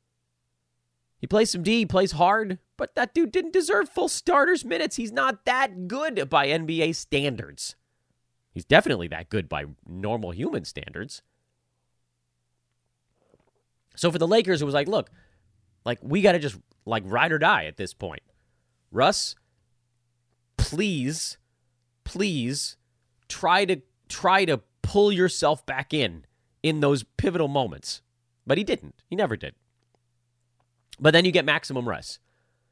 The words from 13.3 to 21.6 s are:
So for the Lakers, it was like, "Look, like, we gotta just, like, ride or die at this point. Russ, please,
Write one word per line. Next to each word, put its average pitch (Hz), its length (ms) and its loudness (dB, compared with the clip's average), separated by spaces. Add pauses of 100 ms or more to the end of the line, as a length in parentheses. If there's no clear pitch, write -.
So 170 140 0
for 165 80 -4
the 165 100 0
Lakers, 185 340 2
it - 20 -2
was 143 100 -4
like, 147 120 2
"Look, 185 240 -2 (760)
like, 120 180 -4
we 160 200 -2
gotta 180 160 6
just, 139 180 -6 (280)
like, 110 220 -2
ride 127 260 2
or 156 60 0
die 156 260 2
at 78 120 -12
this 95 180 -10
point. 82 280 -12 (680)
Russ, 147 440 0 (1200)
please, 156 800 -4 (680)